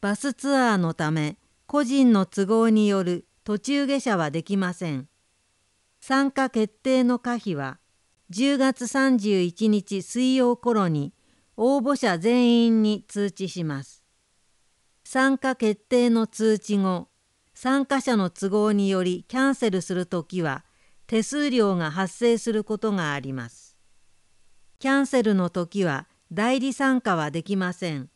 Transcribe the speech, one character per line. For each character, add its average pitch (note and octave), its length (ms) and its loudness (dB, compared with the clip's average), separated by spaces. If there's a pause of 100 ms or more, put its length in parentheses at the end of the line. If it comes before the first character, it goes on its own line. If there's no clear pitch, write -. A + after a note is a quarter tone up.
バ G#3 160 -2
ス C#4 160 -4
ツ C4+ 240 -2
ア B3 180 2
ー - 20 2
の E3 180 0
た D#3 160 -2
め、 D3+ 260 -2 (300)
個 D4 180 0
人 B3+ 280 4
の G3 120 4
都 G3 220 -4
合 A3+ 240 2
に G#3+ 180 4
よ G3 160 0
る F3 220 -4 (180)
途 G#3 140 -4
中 C#4+ 280 -2
下 C#4 140 0
車 A3 160 -2
は D#3+ 140 0
で D#3+ 120 -4
き G3 140 -4
ま F#3 160 -2
せ E3 240 -6
ん。 C3 120 -10 (920)
参 C4+ 300 0
加 C4+ 180 0
決 A3 240 0 (100)
定 C4 220 4
の B3 140 2
可 A#3+ 180 -4
否 G3+ 200 -6
は、 C3+ 220 -8 (520)
十 C4+ 280 0
月 C4 280 0
三 C4+ 320 2
十 G3+ 220 2
一 F3+ 280 0
日 G3+ 340 0
水 B3+ 320 0
曜 B3 220 2
頃 A3 320 0
に D3 240 -2 (440)
応 C4 240 2
募 C#4 140 0
者 G3 240 0
全 A#3 460 4
員 A3+ 180 4
に G#3+ 240 0
通 G3+ 240 -4
知 F#3+ 180 -8
し F3 160 -8
ま C#3 200 -6
す。 - 180 -20 (1000)
参 C4+ 320 0
加 B3+ 200 -2
決 G#3+ 260 -2
定 A#3+ 260 2
の A3+ 180 2
通 G#3+ 320 0
知 G3+ 200 -4
後、 F#3 300 -2 (460)
参 C4+ 300 0
加 C4+ 160 0
者 B3+ 160 0
の F#3+ 140 0
都 G3 180 -6
合 G#3 240 2
に G3+ 160 2
よ F#3 160 0
り F3+ 240 -4
キ - 80 -8
ャ C4 120 2
ン C#4 60 2
セ A#3 160 -2
ル F#3 120 -2
す F#3 120 -6
る F3 120 -4
と F3 180 -6
き F3+ 160 -8
は、 D3+ 240 -4 (420)
手 A3+ 160 0
数 D4 280 -2
料 G#3+ 260 2
が D#3+ 140 -2
発 F3+ 240 -4
生 A#3 240 0
す A#3 120 -6
る G#3+ 140 -2
こ G#3+ 140 -6
と A3 140 -2
が E3+ 200 -2
あ C#3+ 80 -4
り C3+ 140 -10
ま A#2+ 160 -10
す。 - 260 -20 (1040)
キ C4+ 100 -4
ャ C#4 120 2
ン C#4 60 0
セ B3+ 160 0
ル G#3 120 2
の F3+ 160 2
と E3+ 160 -4
き G3 180 -2
は、 C#3+ 240 -4 (240)
代 A3+ 280 0
理 C4+ 120 -4
参 C4 300 0
加 F#3+ 140 0
は D3+ 140 -2
で D#3+ 120 -6
き G3 140 -4
ま F3+ 180 -4
せ E3 200 -6
ん。 C3+ 220 -8